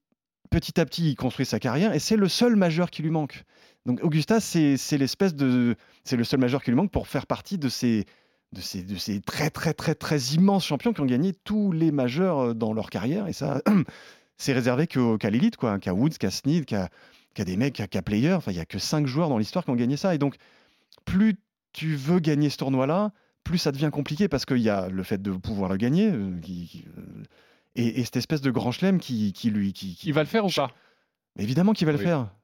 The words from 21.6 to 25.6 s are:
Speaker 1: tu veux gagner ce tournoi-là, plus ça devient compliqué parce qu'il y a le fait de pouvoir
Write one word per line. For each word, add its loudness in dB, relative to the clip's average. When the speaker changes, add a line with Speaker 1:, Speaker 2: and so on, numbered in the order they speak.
Speaker 1:
tu -4
veux 2
gagner 2
ce -10
tournoi-là, 0
plus -4
ça 0
devient 0
compliqué -2
parce -2
qu'il 2
y 2
a 0
le -4
fait -2
de -2
pouvoir -4